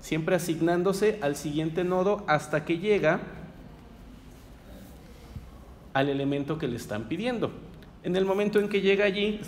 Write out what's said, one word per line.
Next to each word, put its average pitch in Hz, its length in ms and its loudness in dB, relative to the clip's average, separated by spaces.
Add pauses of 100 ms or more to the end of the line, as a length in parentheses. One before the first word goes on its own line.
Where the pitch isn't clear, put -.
siempre 160 360 2
asignándose 175 880 2
al 143 140 0
siguiente 160 480 -2
nodo 185 420 2
hasta 151 380 2
que 170 140 0
llega 185 420 4 (2750)
al 139 160 2
elemento 139 500 0
que 135 100 -2
le 120 80 -2
están 107 280 -6
pidiendo. 190 460 -2 (520)
En 180 140 0
el 190 80 2
momento 208 340 2
en 208 100 4
que 202 120 0
llega 196 240 4
allí, 202 440 0